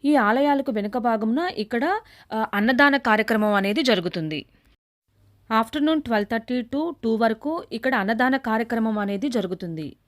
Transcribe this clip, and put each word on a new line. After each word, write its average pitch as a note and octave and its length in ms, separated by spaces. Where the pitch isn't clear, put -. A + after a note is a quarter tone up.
ఈ D4 100
ఆలయాలకు C4+ 580
వెనుక G#3 260
భాగమున A#3 580
ఇక్కడ, B3 440
ఆ, A3 220
అన్నదాన B3+ 420
కార్యక్రమం G#3+ 560
అనేది G3+ 300
జరుగుతుంది. F3 640
ఆఫ్టర్‌నూన్ C#4+ 500
ట్వెల్వ్ G#3+ 280
థర్టీ A#3+ 300
to D4 420
టూ A3+ 120
వరకు A3+ 580
ఇక్కడ B3 220
అన్నదాన A#3 420
కార్యక్రమం A3+ 640
అనేది G3+ 300
జరుగుతుంది. F3 680